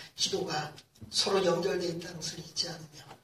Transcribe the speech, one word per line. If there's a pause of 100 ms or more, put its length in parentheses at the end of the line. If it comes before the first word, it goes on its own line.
(160)
기도가 (340)
서로
연결되어
있다는
것을
잊지
않으며 (200)